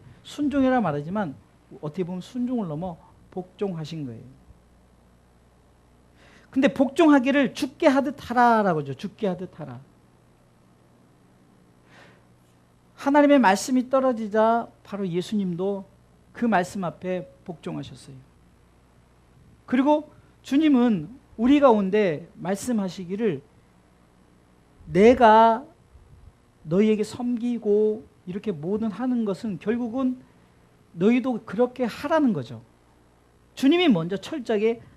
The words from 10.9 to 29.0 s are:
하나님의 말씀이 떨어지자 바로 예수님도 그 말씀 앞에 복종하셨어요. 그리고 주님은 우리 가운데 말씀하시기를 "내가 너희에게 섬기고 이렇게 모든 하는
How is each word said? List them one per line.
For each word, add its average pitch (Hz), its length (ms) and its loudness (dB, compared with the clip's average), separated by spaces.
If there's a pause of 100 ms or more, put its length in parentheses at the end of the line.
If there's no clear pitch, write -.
하나님의 285 440 4
말씀이 240 500 0
떨어지자 226 800 0 (160)
바로 202 240 -8
예수님도 190 800 -4 (480)
그 - 120 -6
말씀 190 380 -2
앞에 180 460 -8 (160)
복종하셨어요. 147 720 -14 (1500)
그리고 294 460 0 (300)
주님은 247 680 2 (260)
우리 254 240 4
가운데 202 760 2
말씀하시기를 196 1040 -4 (1400)
"내가 226 800 6 (1000)
너희에게 208 400 2
섬기고 226 1000 -2 (200)
이렇게 202 260 -8
모든 196 380 -6
하는 240 360 -4